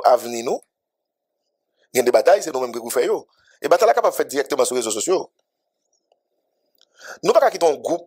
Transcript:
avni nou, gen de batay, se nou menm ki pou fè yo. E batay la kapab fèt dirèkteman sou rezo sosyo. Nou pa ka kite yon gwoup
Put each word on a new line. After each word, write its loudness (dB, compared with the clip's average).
avni 0
nou, -6
gen 2
de 2
batay, 4
se -8
nou -4
menm -6
ki -12
pou -8
fè 0
yo. -4
E -2
batay 4
la 4
kapab 2
fèt -4
dirèkteman 0
sou -4
rezo -4
sosyo. -2
Nou 2
pa 4
ka 2
kite 0
yon 0
gwoup -6